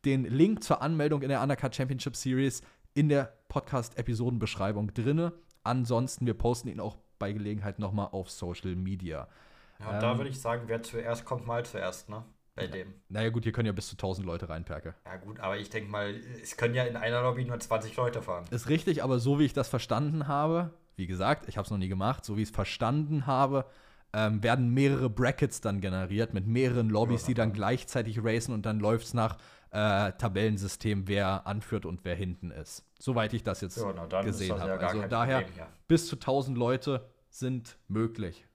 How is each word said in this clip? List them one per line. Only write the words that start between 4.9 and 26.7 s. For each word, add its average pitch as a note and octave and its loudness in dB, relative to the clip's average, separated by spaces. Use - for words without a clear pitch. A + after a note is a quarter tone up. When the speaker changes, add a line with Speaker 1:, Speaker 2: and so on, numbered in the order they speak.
Speaker 1:
drinne. D#3 2
Ansonsten, B2 0
wir A2+ 2
posten A#2+ 0
ihn - -8
auch - -6
bei G#2 -4
Gelegenheit G#2 -4
nochmal G2+ -2
auf F#2+ -6
Social F2+ -4
Media. F2+ -4
Speaker 2:
Ja, G#2 -8
und G#2 0
da A#2+ 4
Speaker 1:
Ähm, A#2 0
Speaker 2:
würde C#3 -4
ich C3 -8
sagen, A#2 -2
wer A2+ -2
zuerst A#2 -6
kommt, A#2+ -6
mal A#2 -2
zuerst, F#2 -8
ne? A2 -10
Bei F#2+ -6
Speaker 1:
Ja. F2+ -6
Speaker 2:
dem. F#2+ -10
Speaker 1:
Naja A2 0
gut, A2+ -2
hier A2+ 0
können A2+ 0
ja G#2 2
bis F#2 -4
zu - -12
tausend F#2+ -4
Leute E2+ -6
rein, D#2+ -6
Perke. D#2 -10
Speaker 2:
Ja F#2 -14
gut, G2+ -14
aber G2+ -2
ich G2+ -10
denk G#2 -6
mal, G#2 -2
es - -12
können A#2 2
ja B2+ 2
in A#2 -2
einer A#2 2
Lobby B2 0
nur A#2+ -4
zwanzig A2 -2
Leute A#2+ 0
fahren. F2 -6
Speaker 1:
Ist - -4
richtig, D#3 2
aber C3 2
so C#3 4
wie D3+ 8
ich C#3+ 4
das C3+ 0
verstanden C#3+ 0
habe, D#3+ 0
wie F#2 -4
gesagt, F#2 0
ich - -8
hab's G2+ -4
noch G#2 0
nie F#2+ 0
gemacht, G2 0
so G#2 -4
wie G#2+ 0
ich's G#2 -2
verstanden C#3 0
habe, C3+ 4
ähm, G#2+ 2
werden A#2+ 4
mehrere C3+ 6
Brackets B2+ 2
dann G2+ 0
generiert F#2+ 0
mit G2 0
mehreren A#2+ 4